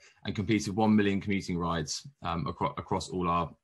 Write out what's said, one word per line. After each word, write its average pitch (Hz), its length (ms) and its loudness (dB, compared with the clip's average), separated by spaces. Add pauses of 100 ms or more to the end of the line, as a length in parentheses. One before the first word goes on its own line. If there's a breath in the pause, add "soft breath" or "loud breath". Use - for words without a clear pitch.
(240 soft breath)
and 95 100 -4
completed 104 400 0
one 107 220 4
million 101 240 4
commuting 92 380 -2
rides, 82 480 -2 (160)
um, 85 260 -2
acro-, 87 280 -4
across 92 320 -4
all 90 200 -2
our, 85 220 2 (140)